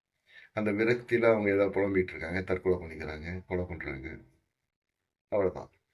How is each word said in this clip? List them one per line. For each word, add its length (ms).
அந்த 140
விரக்தியில 520
அவங்க 240
ஏதோ 220
புலம்பிட்டு 360
இருக்காங்க, 360
தற்கொலை 280
பண்ணிக்கிறாங்க, 600
கொலை 180
பண்றாங்க, 440
அவ்வளவுதான். 400